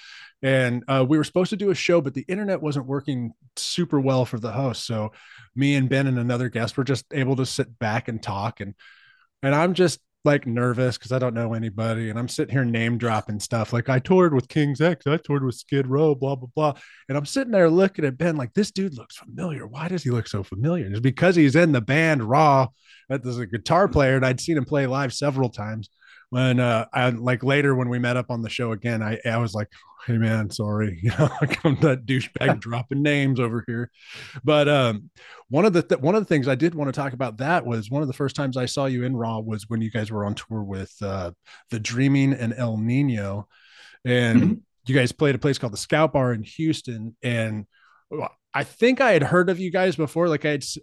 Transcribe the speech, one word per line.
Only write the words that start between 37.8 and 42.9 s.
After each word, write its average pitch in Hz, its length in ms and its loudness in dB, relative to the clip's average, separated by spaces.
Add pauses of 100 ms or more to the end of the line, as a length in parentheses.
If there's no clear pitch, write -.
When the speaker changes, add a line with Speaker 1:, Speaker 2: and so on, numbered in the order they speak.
Speaker 1:
one 143 100 -2
of 151 60 -4
the 127 60 -4
first 139 240 -6
times 135 180 -4
I 127 100 -2
saw 135 200 -4
you 127 180 -2
in 127 140 -4
Raw 113 220 -4
was 110 280 -8
when 113 140 -4
you 110 100 -4
guys 107 180 -4
were 104 140 -4
on 101 100 -2
tour 110 300 -8
with, 98 380 -10
uh, 95 300 -6 (400)
The 117 100 -4
Dreaming 135 500 2
and 117 240 -2
El 117 220 -2
Nino. 110 720 -2 (560)